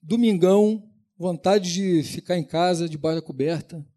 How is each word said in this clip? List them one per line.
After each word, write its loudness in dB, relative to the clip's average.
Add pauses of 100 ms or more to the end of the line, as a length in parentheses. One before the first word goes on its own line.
Domingão, 2 (340)
vontade 0
de 0
ficar -6
em -4
casa, -2
debaixo -4
da -18
coberta. -6 (120)